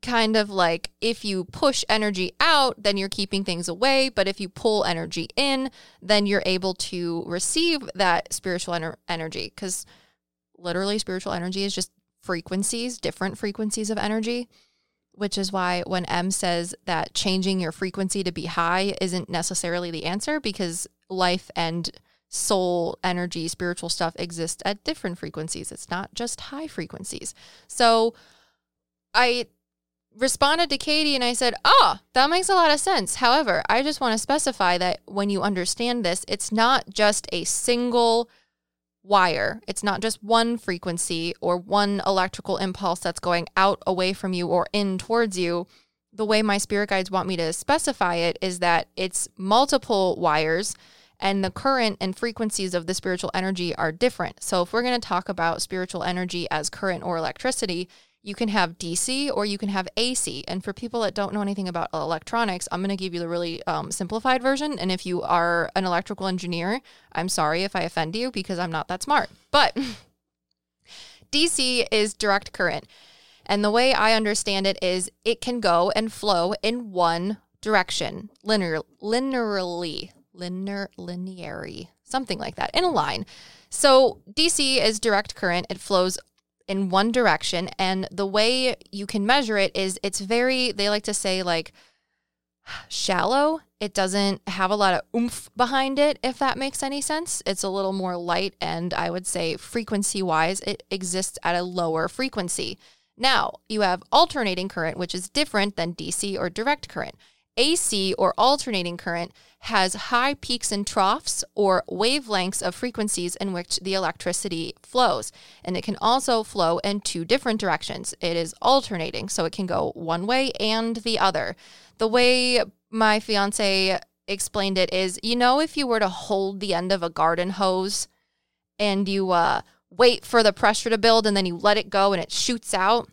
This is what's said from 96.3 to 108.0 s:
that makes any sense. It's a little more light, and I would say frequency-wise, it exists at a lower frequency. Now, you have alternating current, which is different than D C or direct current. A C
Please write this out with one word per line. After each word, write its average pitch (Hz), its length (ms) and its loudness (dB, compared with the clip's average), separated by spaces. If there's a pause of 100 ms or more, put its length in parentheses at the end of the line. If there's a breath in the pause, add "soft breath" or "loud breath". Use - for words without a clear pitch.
that 269 180 0
makes 269 240 -4
any 277 180 -4
sense. 311 460 -4
It's 190 160 -2
a 196 60 -2
little 190 240 -2
more 185 240 -2
light, 175 440 -2
and 165 340 -4
I 170 160 -2
would 185 180 -6
say 170 280 -2
frequency-wise, 190 1080 -2
it - 280 -6
exists 190 540 -4
at 170 100 0
a 175 80 0
lower 170 460 0
frequency. - 720 -6 (380 soft breath)
Now, - 520 2
you 214 140 0
have 180 280 2
alternating 226 580 2
current, 165 300 -4
which 180 160 -4
is 180 140 -8
different 208 480 0
than 170 160 -4
D 170 180 -10
C 196 260 -4
or 175 140 -2
direct 269 380 -4
current. - 260 -8 (420 soft breath)
A 294 200 4
C 190 420 0